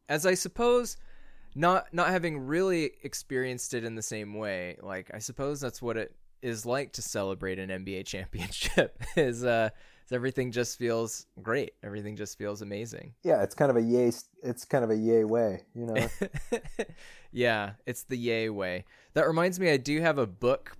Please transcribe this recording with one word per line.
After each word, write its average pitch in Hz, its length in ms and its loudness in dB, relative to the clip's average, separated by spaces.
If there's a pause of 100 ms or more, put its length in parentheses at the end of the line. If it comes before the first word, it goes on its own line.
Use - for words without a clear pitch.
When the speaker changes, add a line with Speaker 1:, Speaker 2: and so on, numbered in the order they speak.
Speaker 1:
as 151 180 2
I 185 80 6
suppose, 240 640 0 (580)
not, 175 400 2
not 165 140 2
having 170 380 0
really 170 440 2 (120)
experienced 127 720 -4
it 117 100 -2
in 113 100 -6
the 110 80 -8
same 107 320 -6
way, 95 480 -4
like, 95 320 -8
I - 40 -10
suppose 139 420 -4
that's 127 200 -6
what 117 160 -2
it 110 180 -4 (280)
is 117 240 -4
like 131 280 -2
to 120 80 -8
celebrate 98 560 -4
an 95 120 -6
N 95 140 -6
B 95 120 -6
A 95 60 -6
championship, - 1040 -2
<laughs> - 80 -8
is, 123 280 2
uh, 113 260 4 (340)
is - 80 -16
everything 127 380 0
just 120 280 -2
feels 117 480 0 (160)
great. 117 400 -2
Everything 104 340 -8
just 104 220 -8
feels 104 220 -4
amazing. 107 640 -8
Speaker 2:
Yeah, 156 200 4
it's 101 120 0
kind 143 160 6
of 120 60 6
a 117 60 6
yay, 120 300 6 (300)
it's 123 220 -6
kind 135 200 2
of 110 60 2
a 107 60 4
yay 110 280 6
way, 110 380 2 (120)
you 117 120 -6
know? 117 260 0
Speaker 1:
<laughs> - 720 -4 (460)
Yeah, 110 420 0 (140)
it's 123 180 -6
the 131 120 -6
yay 113 320 0
way. 92 360 -2 (280)
That 156 140 4
reminds 175 340 2
me, 180 100 4
I 147 60 6
do 143 240 0
have 160 180 4
a 120 80 4
book 120 540 0